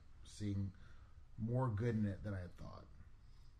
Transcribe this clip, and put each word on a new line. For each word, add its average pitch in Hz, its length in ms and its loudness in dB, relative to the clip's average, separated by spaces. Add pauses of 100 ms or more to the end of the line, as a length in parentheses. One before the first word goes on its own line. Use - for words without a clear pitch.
(240)
seeing 101 460 2 (720)
more 123 280 6
good 113 280 4
in 107 100 6
it - 180 0
than 104 100 0
I 92 60 0
had 90 160 -6
thought. 50 280 -8 (760)